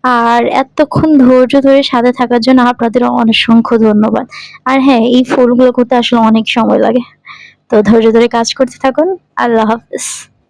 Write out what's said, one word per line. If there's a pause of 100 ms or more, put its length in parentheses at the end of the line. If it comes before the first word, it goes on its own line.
আর
এতক্ষণ
ধৈর্য
ধরে
সাথে
থাকার
জন্য
আপনাদের
অসংখ্য
ধন্যবাদ। (380)
আর
হ্যাঁ,
এই
ফুলগুলো
করতে
আসলে
অনেক
সময়
লাগে, (720)
তো
ধৈর্য
ধরে
কাজ
করতে
থাকুন। (180)
আল্লাহ
হাফেজ। (140)